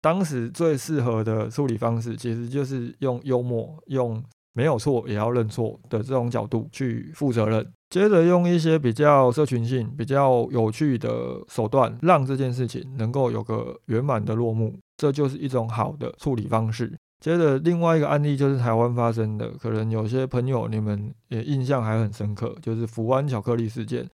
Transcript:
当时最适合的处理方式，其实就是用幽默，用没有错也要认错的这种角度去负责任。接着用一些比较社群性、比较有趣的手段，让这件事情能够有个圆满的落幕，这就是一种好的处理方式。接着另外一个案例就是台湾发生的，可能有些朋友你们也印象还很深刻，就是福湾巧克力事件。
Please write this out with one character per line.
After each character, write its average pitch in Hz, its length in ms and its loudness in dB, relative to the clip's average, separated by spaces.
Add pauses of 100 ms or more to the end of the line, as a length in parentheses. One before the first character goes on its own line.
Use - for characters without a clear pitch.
当 175 220 2
时 127 260 -4
最 160 280 0
适 147 240 -2
合 113 200 0
的 110 280 -2
处 139 180 -2
理 113 100 -2
方 117 240 -2
式， 117 140 -6
其 117 180 -4
实 117 140 -6
就 139 160 -2
是 127 360 -6
用 127 260 -2
幽 127 160 2
默， 123 360 -4 (100)
用 120 360 -2 (300)
没 120 100 0
有 143 160 2
错 123 280 2
也 110 60 -2
要 107 160 0
认 120 200 2
错 110 280 -4 (120)
的 113 100 -2
这 131 140 -4
种 120 180 0
角 110 160 -2
度 113 240 -2
去 123 420 -4
负 135 200 0
责 110 140 2
任。 110 220 0 (200)
接 196 180 4
着 180 160 8
用 175 240 6
一 175 100 4
些 160 220 4
比 123 140 2
较 139 360 6
社 147 160 2
群 120 200 -2
性、 120 320 -2
比 117 80 -4
较 131 440 2
有 113 220 2
趣 139 260 0
的 120 400 -4 (120)
手 110 180 -2
段， 113 340 2
让 156 240 6
这 135 120 -2
件 131 160 -2
事 123 120 -2
情 - 160 -8 (160)
能 113 140 -2
够 131 180 0
有 110 140 -4
个 117 340 -6 (100)
圆 113 140 0
满 127 220 -2
的 110 100 -2
落 113 200 0
幕， 110 200 -2 (220)
这 143 160 0
就 143 160 0
是 131 100 -4
一 143 120 -6
种 120 180 -2
好 113 320 -2
的 123 180 -6
处 143 160 -2
理 110 140 -4
方 113 240 0
式。 117 260 -6 (220)
接 165 180 0
着 143 220 4
另 170 200 2
外 165 160 4
一 160 40 4
个 147 80 2
案 147 160 2
例 147 120 2
就 139 160 2
是 139 60 0
台 120 160 2
湾 120 220 2
发 117 160 2
生 110 260 -2
的， 113 100 -6 (120)
可 117 100 -6
能 110 220 -2
有 110 160 -2
些 131 180 0
朋 123 220 -2
友 117 200 0
你 110 120 -2
们 107 340 -4 (140)
也 113 160 -4
印 139 200 0
象 127 200 0
还 110 160 0
很 107 120 0
深 104 220 -4
刻， 113 300 -6
就 113 100 -2
是 113 140 -2
福 113 200 -4
湾 135 200 2
巧 123 120 -2
克 117 160 0
力 117 140 -2
事 113 160 -8
件。 120 280 -6